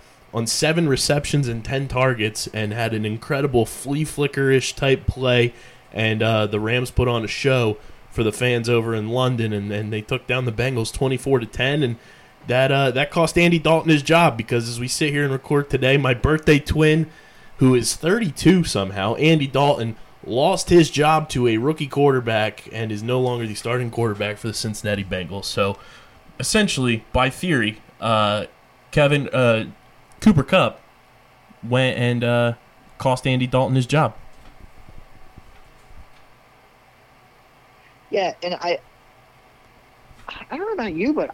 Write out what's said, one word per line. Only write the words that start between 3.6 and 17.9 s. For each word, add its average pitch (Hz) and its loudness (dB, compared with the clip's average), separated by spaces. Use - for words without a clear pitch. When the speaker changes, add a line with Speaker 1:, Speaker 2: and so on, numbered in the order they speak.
Speaker 1:
flea 143 -6
flicker-ish 139 0
type 135 0
play, 123 2
and, 110 -2
uh, 110 2
the 104 -2
Rams 120 -2
put 127 0
on 120 0
a 101 -6
show 123 0
for 120 -2
the 107 0
fans 120 -2
over 117 0
in 107 -4
London, 120 0
and, 101 -4
and 104 -6
they 107 -4
took 127 -6
down 127 -2
the 117 -2
Bengals 117 -4
twenty-four 135 0
to 113 -6
ten, 139 -2
and 117 -2
that, 131 2
uh, 135 2
that 131 -2
cost 165 0
Andy 175 4
Dalton 160 2
his 147 4
job, 160 4
because 117 -2
as 117 -10
we 123 -6
sit 151 -2
here 147 0
and 135 0
record 143 0
today, 131 2
my 131 2
birthday 151 2
twin, 156 2
who 127 6
is 117 0